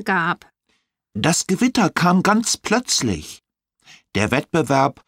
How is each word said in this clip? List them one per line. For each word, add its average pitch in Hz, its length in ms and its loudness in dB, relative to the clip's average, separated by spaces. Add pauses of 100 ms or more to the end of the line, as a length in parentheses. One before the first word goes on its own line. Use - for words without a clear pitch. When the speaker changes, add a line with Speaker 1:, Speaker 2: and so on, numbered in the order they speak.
Speaker 1:
gab? 175 440 -2 (680)
Speaker 2:
Das 139 340 0
Gewitter 202 420 2
kam 175 320 2
ganz 214 340 0
plötzlich. - 880 -4 (720)
Der 104 160 0
Wettbewerb 135 760 0